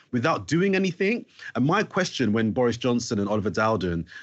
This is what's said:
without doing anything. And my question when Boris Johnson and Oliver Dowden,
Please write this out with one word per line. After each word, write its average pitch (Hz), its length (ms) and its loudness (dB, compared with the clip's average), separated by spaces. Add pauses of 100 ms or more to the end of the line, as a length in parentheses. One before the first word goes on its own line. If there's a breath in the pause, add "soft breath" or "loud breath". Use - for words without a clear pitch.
(120 soft breath)
without 120 360 0
doing 190 260 2
anything. 190 500 0 (300 loud breath)
And 127 100 2
my 185 200 4
question 143 480 -2
when 110 180 2
Boris 120 260 2
Johnson 120 440 -2
and 98 80 -2
Oliver 104 220 0
Dowden, 90 540 0 (180 loud breath)